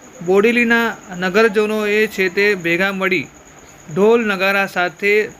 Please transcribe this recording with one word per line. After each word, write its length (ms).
બોડેલીના 680
નગરજનોએ 880
છે 220
તે 260
ભેગા 380
મળી 340
ઢોલ 320
નગારા 400
સાથે 720